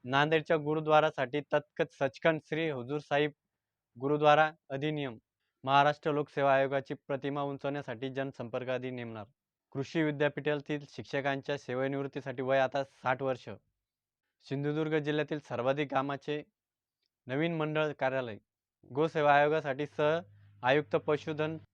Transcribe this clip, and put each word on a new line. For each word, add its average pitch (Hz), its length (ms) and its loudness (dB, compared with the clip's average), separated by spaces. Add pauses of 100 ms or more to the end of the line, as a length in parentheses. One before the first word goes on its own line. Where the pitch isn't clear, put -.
नांदेडच्या 151 540 2
गुरुद्वारासाठी 151 840 2
तत्क-, 151 500 -2
सचखंड 156 540 0
श्री 160 240 -4
हुजूर 131 300 -6
साहिब 143 320 0 (680)
गुरुद्वारा 151 520 4 (180)
अधिनियम, 139 480 -4 (460)
महाराष्ट्र 143 480 4
लोकसेवा 139 440 2
आयोगाची 135 380 0
प्रतिमा 139 480 -6
उंचवण्यासाठी 139 680 -6
जनसंपर्क 127 600 -6
अधिकारी 127 260 -4
नेमणार, 113 300 -10 (460)
कृषी 139 320 -2
विद्यापीठातील 147 760 -2 (100)
शिक्षकांच्या 139 680 -4
सेवानिवृत्तीसाठी 135 840 -4
वय 135 180 2
आता 135 240 0
साठ 131 400 -4
वर्ष, 131 260 -4 (1000)
सिंधुदुर्ग 151 500 -2
जिल्ह्यातील 147 400 -2
सर्वाधिक 135 520 -2
कामाचे 139 520 -4 (840)
नवीन 160 280 -2
मंडळ 156 440 0
कार्यालय, 131 380 -2 (540)
गोसेवा 147 440 4
आयोगासाठी 147 500 2
सह 151 340 0 (440)
आयुक्त 147 320 2
पशुधन 156 600 -2 (160)